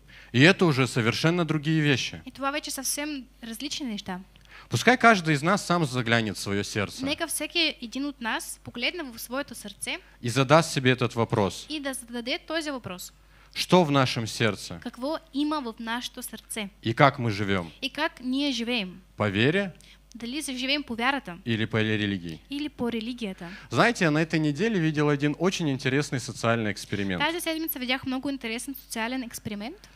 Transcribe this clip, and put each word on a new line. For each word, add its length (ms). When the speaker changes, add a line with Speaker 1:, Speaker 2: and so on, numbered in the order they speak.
Speaker 1:
И 120
это 200
уже 240
совершенно 560
другие 380
вещи. 440
Speaker 2:
И 40
това 200
вече 200
съвсем 540
различни 440
неща. 340
Speaker 1:
Пускай 280
каждый 380
из 80
нас 220
сам 200
заглянет 520
в 40
свое 240
сердце. 400
Speaker 2:
Нека 220
всеки 540
един 260
от 140
нас 440
погледне 380
в 160
своето 360
сърце 440
Speaker 1:
И 80
задаст 440
себе 240
этот 180
вопрос. 540
Speaker 2:
и 120
да 140
зададе 440
този 320
въпрос. 420
Speaker 1:
Что 300
в 60
нашем 360
сердце? 540
Speaker 2:
Какво 380
има 260
в 180
нашето 440
сърце? 460
Speaker 1:
И 120
как 240
мы 120
живем? 400
Speaker 2:
И 80
как 300
ние 320
живеем? 500
Speaker 1:
По 140
вере? 400
Speaker 2:
Дали 280
се 140
живеем 260
по 120
вярата? 500
Speaker 1:
Или 220
по 120
религии? 600
Speaker 2:
Или 180
по 240
религията? 560
Speaker 1:
Знаете, 340
я 60
на 140
этой 140
неделе 400
видел 300
один 300
очень 300
интересный 500
социальный 540
эксперимент. 480
Speaker 2:
Тази 200
седмица 380
видях 280
много 240
интересен 440
социален 480
експеримент. 540